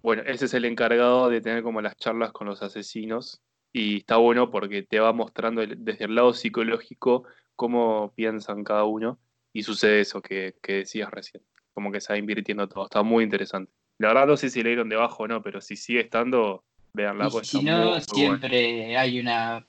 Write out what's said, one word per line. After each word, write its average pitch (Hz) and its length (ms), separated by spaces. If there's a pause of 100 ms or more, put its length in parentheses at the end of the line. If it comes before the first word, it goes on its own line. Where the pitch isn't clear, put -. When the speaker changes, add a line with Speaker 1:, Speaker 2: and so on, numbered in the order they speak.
Speaker 1:
Bueno, 113 240
ese 131 200
es 120 80
el 120 100
encargado 120 640
de 117 120
tener 117 220
como 113 200
las 104 140
charlas 113 360
con - 160
los 98 140
asesinos. 110 800 (320)
Y 104 260
está 113 180
bueno 117 340
porque 101 320
te 107 160
va 113 140
mostrando 113 500
el, 110 220
desde 107 220
el 110 100
lado 120 180
psicológico 117 920 (300)
cómo 117 600
piensan 107 480
cada 107 200
uno. 110 340 (340)
Y 110 100
sucede 107 380
eso 101 220
que, 95 380
que - 180
decías 98 320
recién. - 320 (300)
Como 101 200
que 101 80
se - 120
va 104 60
invirtiendo 104 500
todo. - 180
Está 104 180
muy 113 180
interesante. 101 480 (280)
La 107 100
verdad 131 180
no 147 100
sé 135 140
si 123 120
le 117 80
dieron 117 180
de 110 80
baja 113 220
o 110 100
no, 113 140
pero 98 180
si 101 160
sigue 120 240
estando, 117 640 (300)
véanla, 104 340
Speaker 2:
Y - 20
Speaker 1:
pues 113 180
Speaker 2:
si 139 100
Speaker 1:
está 147 120
Speaker 2:
no, 170 80
Speaker 1:
muy, 175 120
muy 170 100
buena. 139 400
Speaker 2:
siempre 120 560
hay 127 240
una 117 480